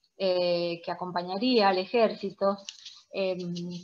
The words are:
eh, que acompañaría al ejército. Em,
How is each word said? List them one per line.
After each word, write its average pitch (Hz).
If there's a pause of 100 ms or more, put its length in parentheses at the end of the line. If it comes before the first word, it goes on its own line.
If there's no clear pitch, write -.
(160)
eh, 175
que 180
acompañaría 185
al 190
ejército. 196 (540)
Em, 180 (320)